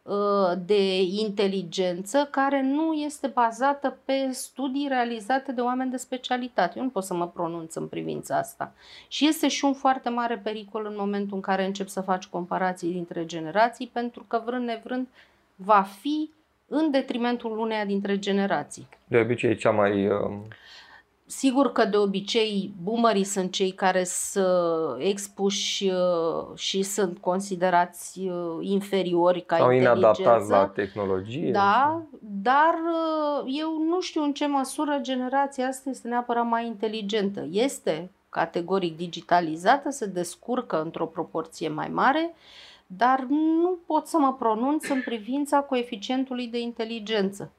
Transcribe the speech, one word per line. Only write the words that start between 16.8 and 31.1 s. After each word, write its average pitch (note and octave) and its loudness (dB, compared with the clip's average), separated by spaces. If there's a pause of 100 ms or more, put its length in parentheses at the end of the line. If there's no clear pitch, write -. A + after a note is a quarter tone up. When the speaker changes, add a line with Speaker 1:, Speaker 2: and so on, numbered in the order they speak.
Speaker 1:
detrimentul A#3+ 0
uneia A3 -2
dintre G3+ -2
generații. G3 -2 (200)
Speaker 2:
De A#2+ 2
obicei, A2+ 2
cea A2+ 2
mai, G2+ 4
um, G2+ -2 (800)
Speaker 1:
Sigur C4 2
că A#3 4
de G3+ 0
obicei G3+ 0 (100)
boomerii A3 2
sunt F#3 -2
cei F#3+ 0
care F#3 2
sunt F#3+ -2 (520)
expuși, G3 -2
uh, F3 0
și - -4
sunt G3 -2
considerați, F3+ 0
uh, F3 -4
inferiori F3+ 2
ca E3+ 0
Speaker 2:
Sau B2+ 8
inadaptați A#2+ 6
Speaker 1:
inteligență. G#2+ 6
Speaker 2:
la G2 8
tehnologie, G2+ -2